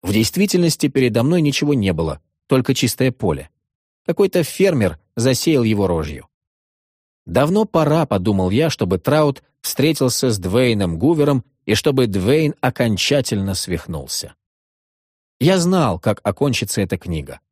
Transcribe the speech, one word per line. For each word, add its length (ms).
В 100
действительности 760
передо 340
мной 180
ничего 340
не 180
было, 280
только 260
чистое 380
поле. 380
Какой-то 380
фермер 560
засеял 460
его 240
рожью. 420
"Давно 420
пора", 400
подумал 440
я, 180
"чтобы 300
Траут 460
встретился 680
с 80
Двейном 600
Гувером 460
и 80
чтобы 340
Двейн 520
окончательно 920
свихнулся". 800
Я 200
знал, 420
как 240
окончится 560
эта 180
книга. 420